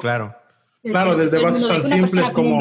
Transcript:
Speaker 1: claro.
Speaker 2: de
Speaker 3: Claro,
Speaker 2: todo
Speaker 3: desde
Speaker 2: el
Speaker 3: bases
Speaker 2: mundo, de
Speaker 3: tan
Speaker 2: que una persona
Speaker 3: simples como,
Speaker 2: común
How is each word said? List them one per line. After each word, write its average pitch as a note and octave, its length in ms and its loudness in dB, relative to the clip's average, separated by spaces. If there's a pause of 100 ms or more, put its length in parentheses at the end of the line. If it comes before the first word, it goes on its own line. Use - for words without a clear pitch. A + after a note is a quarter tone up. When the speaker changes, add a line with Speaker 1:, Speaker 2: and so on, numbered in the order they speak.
Speaker 1:
claro. A#2 340 -4 (480)
Speaker 2:
de A#3 80 -8
Speaker 3:
Claro, F#3 220 0
Speaker 2:
todo D#3+ 80 0
Speaker 3:
desde D#3+ 180 0
Speaker 2:
el D#3+ 60 2
Speaker 3:
bases A#3+ 180 0
Speaker 2:
mundo, A3 120 0
de D#3+ 60 0
Speaker 3:
tan C#3+ 100 0
Speaker 2:
que F3+ 40 2
una F#3 80 4
persona F#3 200 2
Speaker 3:
simples D#3 120 -2
como, - 160 0
Speaker 2:
común D3+ 100 0